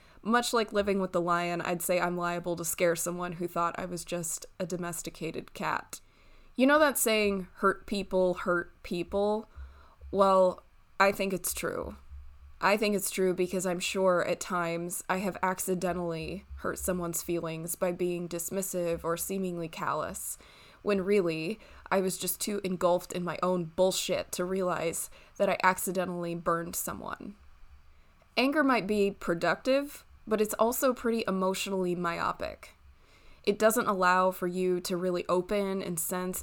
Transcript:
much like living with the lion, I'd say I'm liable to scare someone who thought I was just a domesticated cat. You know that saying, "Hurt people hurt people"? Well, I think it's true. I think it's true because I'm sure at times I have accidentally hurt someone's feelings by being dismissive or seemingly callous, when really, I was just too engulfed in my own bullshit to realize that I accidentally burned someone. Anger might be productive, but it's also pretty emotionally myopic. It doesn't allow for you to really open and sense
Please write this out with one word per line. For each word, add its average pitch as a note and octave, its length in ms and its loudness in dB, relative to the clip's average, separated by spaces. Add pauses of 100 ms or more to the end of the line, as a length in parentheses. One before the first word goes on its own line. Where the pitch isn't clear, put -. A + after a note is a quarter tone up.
(220)
much A#3+ 320 0
like A3 180 2
living G3+ 260 2
with F#3 140 -2
the F3 80 2
lion, E3+ 400 0
I'd F3 220 -2
say F3+ 180 2
I'm F3 160 0
liable F3 400 -2
to E3+ 80 -6
scare E3+ 320 2
someone F3 360 -4
who F3 140 -4
thought E3+ 320 -2
I F#3 60 -4
was F3 180 -8
just - 440 -6 (120)
a F#3 60 -4
domesticated E3+ 880 -6
cat. - 480 -4 (560)
You B3+ 120 6
know D4 100 6
that D4 180 6
saying, G#3 580 2
"Hurt - 300 2
people F#3 500 2
hurt - 500 -2
people"? G3+ 640 -2 (640)
Well, F#3+ 500 6 (380)
I G3 100 6
think G3 220 -2
it's F3 200 -4
true. - 440 -6 (640)
I G3 160 4
think G#3 180 2
it's F#3+ 160 -2
true F#3 240 2
because F3+ 320 -2
I'm F3+ 140 -2
sure F#3 440 2
at F3 140 -2
times F3 680 -4
I F#3 100 0
have A3+ 240 -2
accidentally F3 1040 -2 (120)
hurt - 200 -6
someone's F3 460 -4
feelings E3 500 -4
by F#3 160 0
being F3 380 -2
dismissive F3 760 -4
or E3 140 -2
seemingly F3+ 500 -4
callous, D#3 720 -6 (440)
when G3+ 180 2
really, F3 580 2 (320)
I F#3+ 100 4
was F#3 160 0
just - 240 -4
too G#3 220 -2
engulfed F3+ 500 2
in F3 120 -4
my E3 180 -4
own F3+ 320 0
bullshit F#3 580 2
to - 120 -2
realize F3+ 640 -2 (280)
that G3 120 2
I F3+ 140 0
accidentally F3+ 720 0
burned E3+ 400 -2
someone. - 580 -8 (1000)
Anger C#4+ 260 4
might A#3+ 240 4
be G3+ 240 2
productive, G3 920 0 (200)
but G#3+ 160 0
it's G#3+ 140 0
also B3 400 2
pretty A3+ 320 0
emotionally F#3+ 680 0
myopic. E3+ 800 -4 (680)
It G#3 140 2
doesn't A3+ 280 4
allow F#3 440 4
for F#3 160 -4
you F3+ 340 2
to F3+ 160 -4
really F3 320 -2
open F#3+ 540 0
and F3 180 -4
sense F#3 420 -4